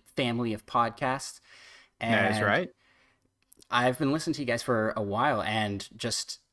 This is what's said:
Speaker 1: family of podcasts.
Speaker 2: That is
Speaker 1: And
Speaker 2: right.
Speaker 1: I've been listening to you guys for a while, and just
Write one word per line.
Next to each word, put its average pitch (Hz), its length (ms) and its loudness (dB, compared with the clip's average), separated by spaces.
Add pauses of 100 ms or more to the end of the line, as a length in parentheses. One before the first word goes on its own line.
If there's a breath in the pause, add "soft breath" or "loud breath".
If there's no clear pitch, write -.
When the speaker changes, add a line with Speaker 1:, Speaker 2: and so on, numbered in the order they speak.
(160)
Speaker 1:
family 120 380 0
of 104 100 -10
podcasts. 127 760 -2 (600 soft breath)
Speaker 2:
That 107 320 2
is 107 60 0
Speaker 1:
And 104 80 2
Speaker 2:
right. 107 240 2 (1000)
Speaker 1:
I've 123 280 2
been 139 120 2
listening 156 240 -2
to 143 60 -8
you 131 60 -4
guys 117 160 0
for 110 340 2
a 110 60 -2
while, 107 400 0
and 104 440 -2 (100)
just - 420 -4 (140)